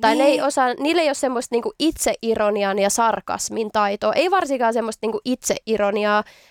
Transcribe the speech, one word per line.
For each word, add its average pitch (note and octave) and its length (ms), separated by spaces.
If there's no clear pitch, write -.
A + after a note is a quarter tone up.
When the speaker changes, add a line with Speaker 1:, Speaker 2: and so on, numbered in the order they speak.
Speaker 1:
tai A3 140
ne C4 80
ei C#4+ 80
Speaker 2:
Niin. A3 120
Speaker 1:
osaa, B3 300
niillä D#4+ 280
ei D#4 60
oo C#4 60
semmoista B3+ 420
niinku A#3 240
itseironian G#3+ 1000
ja G3 100
sarkasmin G#3+ 800
taitoa, G#3 420
ei F4 180
varsinkaan C4+ 420
semmoista A3 340
niinku A3 180
itseironiaa, G#3 960